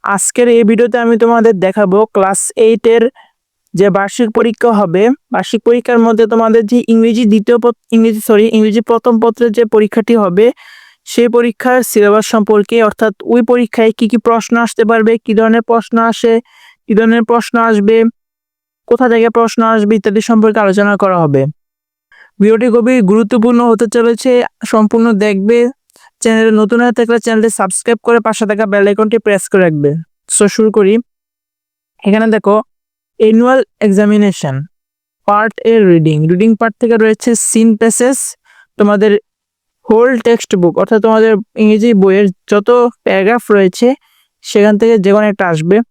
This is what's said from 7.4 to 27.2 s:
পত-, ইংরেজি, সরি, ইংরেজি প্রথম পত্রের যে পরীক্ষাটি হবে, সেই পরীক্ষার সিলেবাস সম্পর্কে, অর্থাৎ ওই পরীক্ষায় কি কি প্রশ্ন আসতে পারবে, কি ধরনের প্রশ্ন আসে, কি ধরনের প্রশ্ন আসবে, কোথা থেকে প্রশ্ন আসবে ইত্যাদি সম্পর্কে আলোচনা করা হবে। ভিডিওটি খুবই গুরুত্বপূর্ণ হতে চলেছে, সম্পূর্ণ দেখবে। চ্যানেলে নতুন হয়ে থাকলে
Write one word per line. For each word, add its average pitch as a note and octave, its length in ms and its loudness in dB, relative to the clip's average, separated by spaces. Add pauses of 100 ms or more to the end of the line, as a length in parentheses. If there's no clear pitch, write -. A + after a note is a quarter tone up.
পত-, A#3+ 180 -2 (140)
ইংরেজি, A3+ 320 0
সরি, G#3+ 180 4 (120)
ইংরেজি G#3+ 320 0
প্রথম A#3 240 0 (100)
পত্রের A#3 340 0
যে A#3+ 60 2 (100)
পরীক্ষাটি A3 400 0 (100)
হবে, F#3+ 220 0 (680)
সেই A#3+ 240 0
পরীক্ষার A#3+ 440 0 (120)
সিলেবাস G#3 420 2
সম্পর্কে, G#3+ 440 0 (100)
অর্থাৎ G#3 260 -4 (200)
ওই B3 80 2 (100)
পরীক্ষায় A3+ 460 0
কি A#3 140 -2
কি A#3+ 60 0 (100)
প্রশ্ন A#3 260 -2 (120)
আসতে - 240 -4
পারবে, A3+ 240 2 (120)
কি A#3 140 -4
ধরনের A3+ 300 2
প্রশ্ন A#3 260 -2 (160)
আসে, A3+ 220 -2 (520)
কি A3+ 120 -4
ধরনের A3+ 340 2
প্রশ্ন A#3 240 -2 (140)
আসবে, G#3+ 280 2 (880)
কোথা A#3+ 260 0
থেকে A3+ 240 2
প্রশ্ন A#3 220 -2 (140)
আসবে G#3+ 260 0
ইত্যাদি G#3 300 -2
সম্পর্কে A3 360 0
আলোচনা G3+ 280 0 (100)
করা F#3 200 0
হবে। C#3 180 0 (960)
ভিডিওটি A3 340 2
খুবই A#3+ 220 2 (160)
গুরুত্বপূর্ণ A#3 480 0 (120)
হতে A3+ 140 0 (100)
চলেছে, A#3 360 0 (400)
সম্পূর্ণ A3+ 360 2 (180)
দেখবে। G#3 340 0 (640)
চ্যানেলে A3+ 280 2 (100)
নতুন G#3+ 220 0
হয়ে A#3+ 160 0
থাকলে A#3 260 0